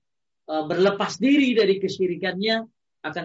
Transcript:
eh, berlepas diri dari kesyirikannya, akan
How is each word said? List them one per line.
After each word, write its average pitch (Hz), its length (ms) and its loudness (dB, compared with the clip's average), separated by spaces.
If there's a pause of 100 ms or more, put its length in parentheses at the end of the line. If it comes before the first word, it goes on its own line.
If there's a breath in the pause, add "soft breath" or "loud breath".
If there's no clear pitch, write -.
(500)
eh, 156 160 -2
berlepas 190 560 0
diri 269 320 4
dari 196 240 2
kesyirikannya, 190 880 -2 (380)
akan 160 200 -6